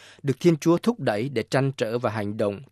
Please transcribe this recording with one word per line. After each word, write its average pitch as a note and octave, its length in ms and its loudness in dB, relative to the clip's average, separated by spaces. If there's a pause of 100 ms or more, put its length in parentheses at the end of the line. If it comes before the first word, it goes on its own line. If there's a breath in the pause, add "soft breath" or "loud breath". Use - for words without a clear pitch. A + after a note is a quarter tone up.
(220 loud breath)
được C#3 180 -2
Thiên E3+ 160 4
Chúa E3 220 4
thúc A#3 220 -2
đẩy A#2 280 0
để A#2 140 -2
trăn C3+ 300 0
trở A#2 260 -2
và A#2+ 120 -2
hành G#2+ 260 -4
động G2+ 240 -2 (120)